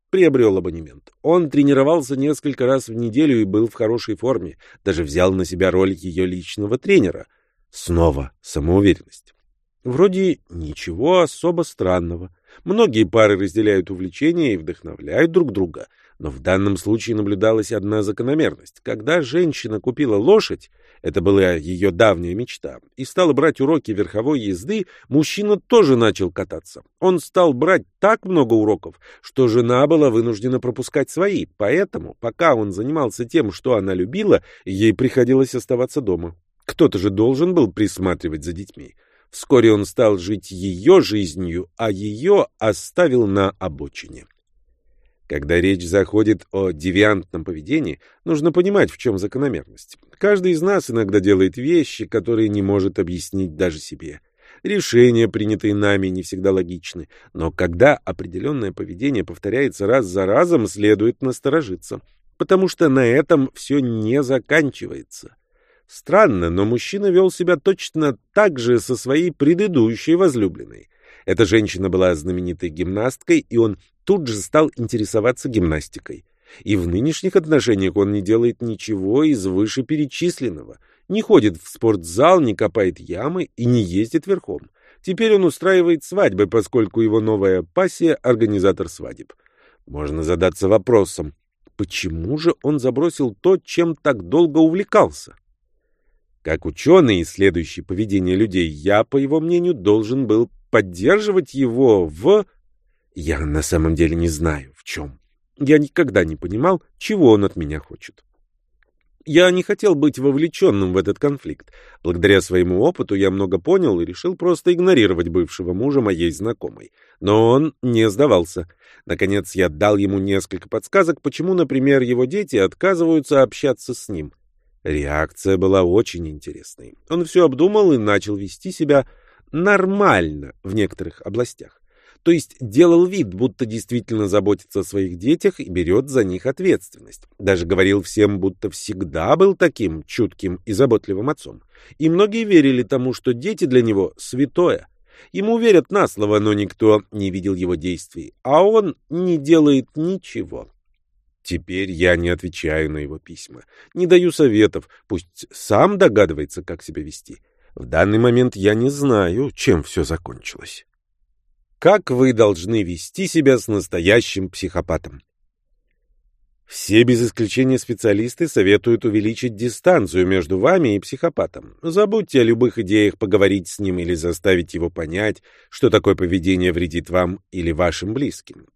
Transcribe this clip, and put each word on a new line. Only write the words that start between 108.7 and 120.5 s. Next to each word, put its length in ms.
Я 260
не 120
хотел 320
быть 240
вовлечённым 720
в 60
этот 200
конфликт. 540
Благодаря 400
своему 400
опыту 320
я 160
много 280
понял 420
и 40
решил 320
просто 380
игнорировать 540
бывшего 440
мужа 300
моей 280
знакомой. 640
Но 280
он 320
не 300
сдавался. 580
Наконец, 480
я 160
дал 260
ему 220
несколько 500